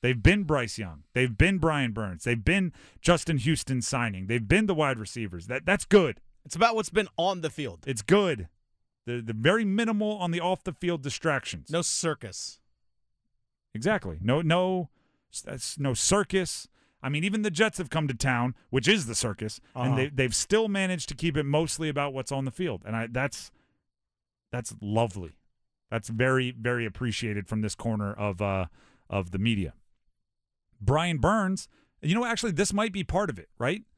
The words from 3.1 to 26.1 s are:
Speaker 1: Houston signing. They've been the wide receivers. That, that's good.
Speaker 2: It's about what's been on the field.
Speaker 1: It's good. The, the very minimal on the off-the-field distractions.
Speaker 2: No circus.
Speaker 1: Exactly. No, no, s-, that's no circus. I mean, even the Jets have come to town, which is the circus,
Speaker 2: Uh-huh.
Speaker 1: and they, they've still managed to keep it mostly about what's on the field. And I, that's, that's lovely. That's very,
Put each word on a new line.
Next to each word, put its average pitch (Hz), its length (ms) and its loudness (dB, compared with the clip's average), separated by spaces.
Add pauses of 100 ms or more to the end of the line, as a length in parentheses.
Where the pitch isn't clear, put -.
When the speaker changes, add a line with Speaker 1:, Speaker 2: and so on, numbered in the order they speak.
Speaker 1:
Houston 131 440 0
signing. 110 460 -4
They've 113 200 -2
been 202 180 4
the 196 100 2
wide 143 220 2
receivers. 98 500 -8
That, 123 180 -4
that's 196 200 2
good. 175 360 6 (240)
Speaker 2:
It's - 100 -10
about 226 200 4
what's 220 140 -4
been 190 280 0
on 180 240 0
the 156 80 -2
field. - 360 -8
Speaker 1:
It's 123 160 -4
good. 165 460 2 (580)
The, 120 160 -6
the 113 120 -6
very 170 320 4
minimal 214 520 0
on 180 140 -2
the 170 80 0
off-the-field 175 640 -2
distractions. 135 680 -2
Speaker 2:
No 165 120 0
circus. - 760 -4 (1120)
Speaker 1:
Exactly. 110 480 -2
No, 123 200 2
no, 180 480 0 (440)
s-, - 80 -12
that's - 360 -10
no 139 160 0
circus. 190 720 0 (360)
I 131 60 -4
mean, 147 140 -2
even 208 180 0
the 208 100 0
Jets 202 260 2
have 170 120 -6
come 156 180 0
to 135 60 0
town, 123 420 0 (140)
which 127 180 0
is 190 180 4
the 110 100 -6
circus, 107 440 -4 (160)
Speaker 2:
Uh-huh. 127 140 -4
Speaker 1:
and 135 80 2
they, 131 120 2
they've 131 260 0
still 220 320 2
managed 190 420 -2
to 143 60 -8
keep 156 220 0
it 151 60 0
mostly 151 460 0
about 143 240 -2
what's 131 180 -6
on 135 140 -2
the 131 60 -4
field. 135 340 -4
And 107 100 -4
I, 113 140 -2
that's, 127 420 -4 (1000)
that's 123 300 -8
lovely. 101 520 -2 (580)
That's 117 180 -6
very, 127 420 2